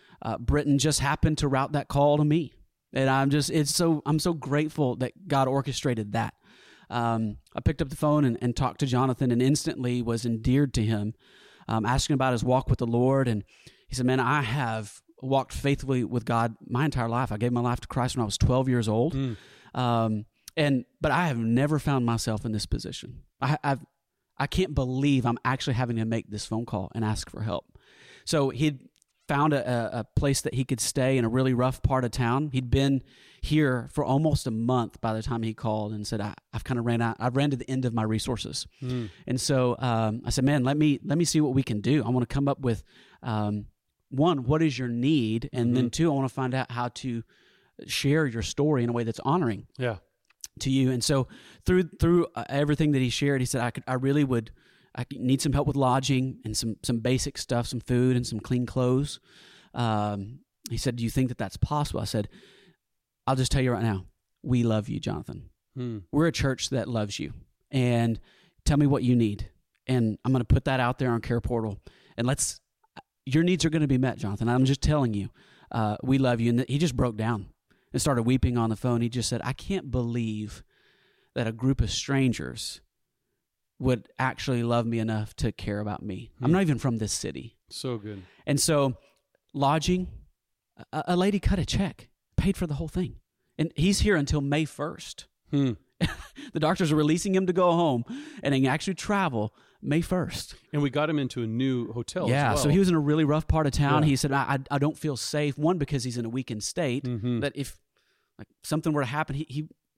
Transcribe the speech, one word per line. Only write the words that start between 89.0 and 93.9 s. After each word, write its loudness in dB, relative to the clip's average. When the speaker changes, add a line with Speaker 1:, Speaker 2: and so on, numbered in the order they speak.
Speaker 1:
lodging, 0
a, -4
a 2
lady 2
cut 2
a 0
check, -4
paid 2
for -2
the -4
whole -6
thing. -4
And -2
he's 2